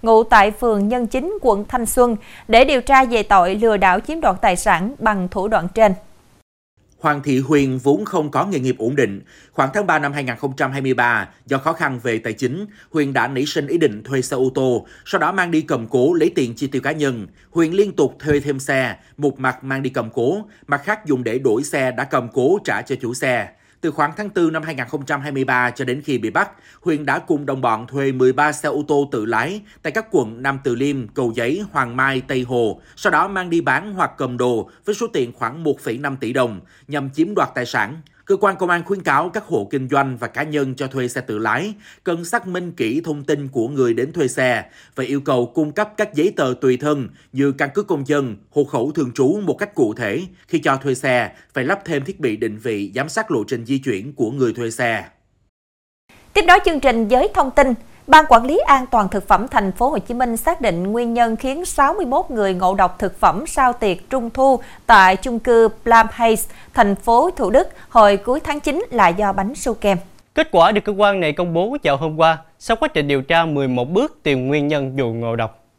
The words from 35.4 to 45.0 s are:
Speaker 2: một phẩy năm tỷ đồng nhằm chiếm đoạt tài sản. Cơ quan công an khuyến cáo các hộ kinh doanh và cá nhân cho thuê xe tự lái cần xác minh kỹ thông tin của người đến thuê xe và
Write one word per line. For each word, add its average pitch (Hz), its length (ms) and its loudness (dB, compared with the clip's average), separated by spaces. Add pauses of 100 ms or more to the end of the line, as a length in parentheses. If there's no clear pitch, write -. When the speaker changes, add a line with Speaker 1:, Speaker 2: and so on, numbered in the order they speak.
Speaker 2:
một 147 160 0
phẩy 117 180 -6
năm 143 180 -6
tỷ 123 160 -6
đồng 120 280 -2 (280)
nhằm 139 220 -6
chiếm 170 240 -2
đoạt 160 200 2
tài 123 120 -4
sản. 120 340 -4 (240)
Cơ 196 120 0
quan 196 200 0
công 180 140 -2
an 170 140 0
khuyến 196 180 -6
cáo 156 260 0
các 214 180 -8
hộ 110 240 -4
kinh 131 180 -4
doanh 135 280 0
và 113 120 -8
cá 131 140 -8
nhân 147 320 -4
cho 139 120 -8
thuê 131 220 -4
xe 123 120 -6
tự 110 180 -8
lái 123 360 -4 (300)
cần 170 200 -4
xác 220 220 -4
minh 180 260 -8
kỹ 123 320 -4
thông 147 200 -6
tin 143 240 -4
của 120 200 -4
người 131 260 0
đến 127 180 -4
thuê 151 160 -2
xe 127 360 -2 (300)
và 131 100 -6